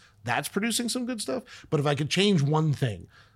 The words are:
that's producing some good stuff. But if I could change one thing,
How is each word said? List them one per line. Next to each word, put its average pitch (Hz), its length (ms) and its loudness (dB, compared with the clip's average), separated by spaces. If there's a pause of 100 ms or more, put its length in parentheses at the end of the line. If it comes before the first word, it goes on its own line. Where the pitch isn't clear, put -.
(240)
that's 120 240 -2
producing 226 400 -2
some 247 180 -4
good 233 140 -6
stuff. 262 240 -6 (260)
But 156 100 2
if 139 60 0
I 147 80 2
could 147 160 -2
change 190 320 4
one 156 300 2
thing, 104 340 -4 (300)